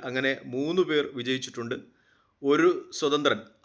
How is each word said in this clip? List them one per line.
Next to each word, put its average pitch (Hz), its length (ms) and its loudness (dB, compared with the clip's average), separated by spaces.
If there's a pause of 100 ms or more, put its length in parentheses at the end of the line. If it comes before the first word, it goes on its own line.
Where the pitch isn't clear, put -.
(100)
അങ്ങനെ 135 240 0 (200)
മൂന്ന് 165 380 0
പേർ 147 120 2 (140)
വിജയിച്ചിട്ടുണ്ട്. 123 580 -4 (680)
ഒരു 151 280 6 (300)
സ്വതന്ത്രൻ, 143 420 2 (220)